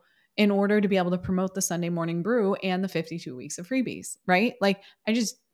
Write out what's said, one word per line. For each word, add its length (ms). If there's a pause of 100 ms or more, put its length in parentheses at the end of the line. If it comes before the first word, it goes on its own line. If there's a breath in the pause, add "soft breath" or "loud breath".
(380 soft breath)
in 120
order 300
to 80
be 80
able 160
to 60
promote 380
the 60
Sunday 280
Morning 340
Brew 320
and 260
the 60
fifty-two 480
weeks 220
of 100
freebies, 480 (100)
right? 360
Like, 200 (240 loud breath)
I 60
just, 240 (180)